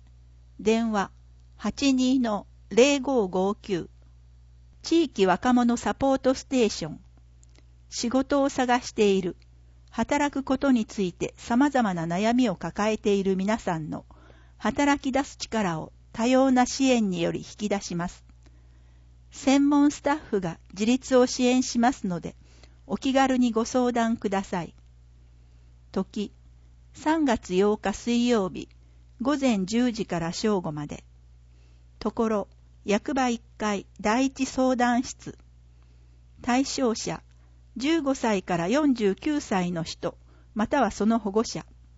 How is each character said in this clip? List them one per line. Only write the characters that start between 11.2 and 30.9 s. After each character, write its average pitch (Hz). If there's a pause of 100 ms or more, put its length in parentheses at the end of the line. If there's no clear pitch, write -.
様 262
々 233
な 170
悩 196
み 247
を 175
抱 208
え 220
て 208
い 196
る 190
皆 202
さ 175
ん 160
の - (520)
働 285
き 269
出 269
す -
力 190
を - (200)
多 226
様 262
な 254
支 269
援 233
に 175
よ 170
り 165
引 160 (120)
き 208
出 202
し -
ま 175
す。 - (1080)
専 285
門 294
ス -
タ 285
ッ 302
フ 208
が 170 (160)
自 196
立 254
を 247
支 254
援 254
し -
ま 247
す -
の 175
で、 - (520)
お 202
気 262
軽 262
に 247
ご 226
相 247
談 233
く 214
だ 196
さ 180
い。 - (1200)
時、 202 (600)
三 311
月 233
八 208
日 196
水 240
曜 214
日、 - (520)
午 277
前 233
十 233
時 214
か 175
ら 165
正 208
午 170
ま 147
で。 - (960)